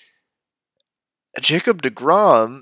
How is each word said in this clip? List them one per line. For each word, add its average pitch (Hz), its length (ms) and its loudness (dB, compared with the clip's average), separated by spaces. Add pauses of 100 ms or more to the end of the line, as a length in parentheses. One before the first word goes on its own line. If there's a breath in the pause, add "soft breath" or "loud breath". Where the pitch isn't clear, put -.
(1400 soft breath)
Jacob 175 400 -2
deGrom, 135 800 0